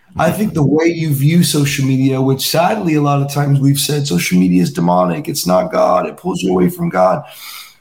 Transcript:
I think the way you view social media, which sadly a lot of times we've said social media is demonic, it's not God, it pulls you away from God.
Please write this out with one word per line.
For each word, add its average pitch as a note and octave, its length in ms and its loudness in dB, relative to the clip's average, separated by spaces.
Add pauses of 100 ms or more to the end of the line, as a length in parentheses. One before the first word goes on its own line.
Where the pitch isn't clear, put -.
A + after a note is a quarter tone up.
(140)
I E3 160 0
think F#3+ 220 -2
the D#3+ 100 0
way D#3 260 2
you D#3+ 260 -2
view D#3 280 4
social C#3 440 0
media, C3+ 340 2
which C3+ 260 0
sadly F3+ 500 0
a D3 40 2
lot C#3+ 220 2
of C#3 100 -6
times C#3+ 280 2
we've C#3 200 2
said C#3+ 260 -2
social F2+ 320 0
media F2+ 240 2
is D#2+ 80 0
demonic, F2 560 0
it's D#2 200 -6
not F2+ 260 0
God, - 320 2
it - 140 -10
pulls F3+ 240 -6
you F#3 100 -2
away F3+ 160 2
from E3+ 220 -6
God. F#2 340 0 (560)